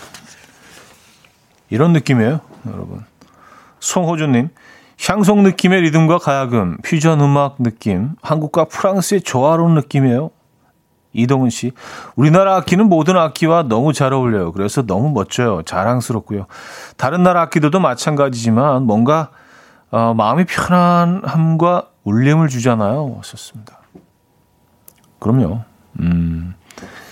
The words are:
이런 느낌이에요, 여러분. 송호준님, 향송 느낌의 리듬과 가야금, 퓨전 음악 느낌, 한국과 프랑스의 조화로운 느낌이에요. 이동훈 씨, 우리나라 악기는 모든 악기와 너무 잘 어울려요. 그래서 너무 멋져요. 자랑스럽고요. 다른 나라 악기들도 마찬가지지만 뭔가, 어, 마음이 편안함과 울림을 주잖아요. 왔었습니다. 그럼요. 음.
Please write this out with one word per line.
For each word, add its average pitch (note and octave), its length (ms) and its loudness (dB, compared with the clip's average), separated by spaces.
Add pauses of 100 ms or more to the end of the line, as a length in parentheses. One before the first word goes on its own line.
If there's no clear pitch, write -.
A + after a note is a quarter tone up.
(1700)
이런 C#3+ 220 4
느낌이에요, C#3 460 2 (280)
여러분. F#2 360 -12 (760)
송호준님, D#3 680 0 (540)
향송 G3+ 380 2
느낌의 F#3 400 2
리듬과 D#3+ 380 4
가야금, A#2+ 640 -2
퓨전 D#3+ 360 0
음악 C#3+ 380 2
느낌, A2 540 -2 (100)
한국과 D#3 440 -2
프랑스의 G3 580 -2
조화로운 E3 500 2
느낌이에요. C3+ 560 0 (840)
이동훈 B2+ 360 0
씨, B2 220 -6 (440)
우리나라 F#3 420 4
악기는 F#3 300 2
모든 F3 300 2
악기와 E3 460 0
너무 B2+ 300 0
잘 C3+ 200 0
어울려요. A2 380 0
그래서 G2+ 320 -2
너무 A2 260 -2
멋져요. G2+ 540 -2
자랑스럽고요. G#2+ 800 -4 (500)
다른 E3 280 0
나라 F3+ 180 4
악기들도 D#3 380 0
마찬가지지만 C3+ 1040 0
뭔가, B2 480 0 (580)
어, A#2 240 0
마음이 A#2 320 2
편안함과 F3 1400 0 (160)
울림을 C#3 460 2
주잖아요. A#2+ 680 -2
왔었습니다. - 680 -20 (1400)
그럼요. A2+ 420 0 (360)
음. E2+ 560 -4 (560)